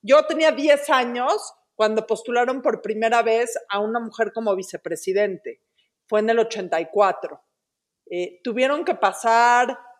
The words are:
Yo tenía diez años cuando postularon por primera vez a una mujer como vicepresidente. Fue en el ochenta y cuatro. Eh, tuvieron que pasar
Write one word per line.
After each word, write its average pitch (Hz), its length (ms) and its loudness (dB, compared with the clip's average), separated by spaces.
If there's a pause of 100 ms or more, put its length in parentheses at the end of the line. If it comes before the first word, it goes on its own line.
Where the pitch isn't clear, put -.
Yo 277 240 4
tenía 311 260 2
diez 285 380 2
años 254 640 0 (220)
cuando 220 300 0
postularon 240 560 -2
por 262 180 0
primera 220 420 0
vez 226 360 0 (100)
a 202 120 -2
una 220 180 -2
mujer 226 340 -4
como 220 220 -2
vicepresidente. 185 1040 -4 (460)
Fue 214 140 0
en 220 100 0
el 233 80 4
ochenta 208 420 -2
y 165 60 -6
cuatro. 190 560 0 (680)
Eh, 180 360 -8
tuvieron 262 400 -2
que 370 100 0
pasar 233 840 2 (240)